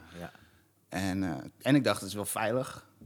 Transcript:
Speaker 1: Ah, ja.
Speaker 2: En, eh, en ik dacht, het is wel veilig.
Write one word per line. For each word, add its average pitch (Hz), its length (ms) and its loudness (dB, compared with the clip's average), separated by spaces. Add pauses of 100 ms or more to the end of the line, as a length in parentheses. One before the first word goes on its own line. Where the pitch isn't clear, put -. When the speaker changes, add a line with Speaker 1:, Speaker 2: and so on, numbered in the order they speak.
(120)
Speaker 1:
Ah, 85 80 -14
ja. 85 100 -10 (580)
Speaker 2:
En, 95 340 -2
eh, 90 80 0 (320)
en 131 120 6
ik 139 100 6
dacht, 101 160 2
het 98 80 -8
is 95 60 -8
wel 104 100 -4
veilig. 110 640 -2 (200)